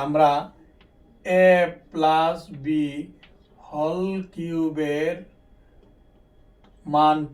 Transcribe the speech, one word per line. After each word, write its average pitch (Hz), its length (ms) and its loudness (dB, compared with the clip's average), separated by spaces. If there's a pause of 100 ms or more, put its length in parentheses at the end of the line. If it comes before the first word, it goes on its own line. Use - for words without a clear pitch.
আমরা 151 260 4 (920)
a 185 240 4 (440)
plus 160 460 0 (260)
b - 20 -14 (1000)
হোল 160 340 -4 (320)
কিউবের 160 800 -4 (1700)
মান 151 300 4 (160)